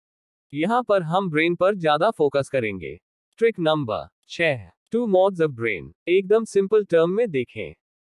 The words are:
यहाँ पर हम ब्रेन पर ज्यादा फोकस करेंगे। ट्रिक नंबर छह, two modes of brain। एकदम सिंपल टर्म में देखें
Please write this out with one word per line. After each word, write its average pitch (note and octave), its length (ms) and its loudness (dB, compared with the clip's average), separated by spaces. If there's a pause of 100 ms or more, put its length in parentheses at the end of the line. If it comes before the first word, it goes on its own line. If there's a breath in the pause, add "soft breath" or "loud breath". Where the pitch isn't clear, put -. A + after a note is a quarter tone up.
(540)
यहाँ G3+ 300 0
पर G3+ 180 2
हम F3+ 280 -2
ब्रेन D#3+ 260 0
पर F#3+ 200 2
ज्यादा E3 360 2
फोकस C#3 380 0
करेंगे। F#2 500 -6 (380)
ट्रिक A3+ 220 0
नंबर C#3 480 -2 (200)
छह, C3 420 -4
two - 460 -6
modes F#3 260 2
of D#3 80 2
brain। A2 420 -6 (160)
एकदम G3 360 2
सिंपल G3+ 420 0
टर्म E3 240 2
में G#3 220 -2
देखें A2 420 -6 (380)